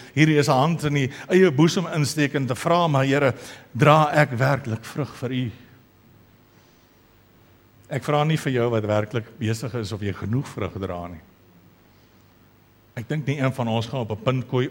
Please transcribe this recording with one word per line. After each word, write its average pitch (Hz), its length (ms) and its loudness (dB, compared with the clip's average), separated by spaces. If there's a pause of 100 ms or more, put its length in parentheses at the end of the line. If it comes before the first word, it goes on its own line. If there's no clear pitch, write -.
(140)
Hierdie 156 240 6
is 143 100 4
'n 151 40 4
hand 151 320 2
in 143 100 -2
die 135 160 0 (180)
eie 185 220 6
boesem 165 360 2
insteek 151 480 -2
en 139 120 -2
te 123 80 -4
vra, 170 340 2
"Maar 135 180 2
Here, 139 280 2 (380)
dra 147 400 6
ek 151 180 4
werklik 123 540 -2
vrug - 300 -8
vir 127 180 -8
U?" 127 180 -4 (2500)
Ek 135 140 -6
vra 147 220 0
nie 160 120 2
vir 143 160 -4
jou 120 180 0
wat 113 120 0
werklik 107 560 -2
besig 113 360 -4
is 110 180 -8
of 101 80 -8
jy 101 120 -4
genoeg 113 340 -6
vrug 95 260 -8
dra 90 360 -8
nie. 82 140 -18 (1700)
Ek 113 120 -8
dink 151 180 -4
nie 139 120 -2
een 131 140 0
van 120 160 -4
ons 113 180 0
gaan 131 140 -6
op 110 100 -6
'n 104 140 -8
punt 131 240 0
koi-, 127 220 0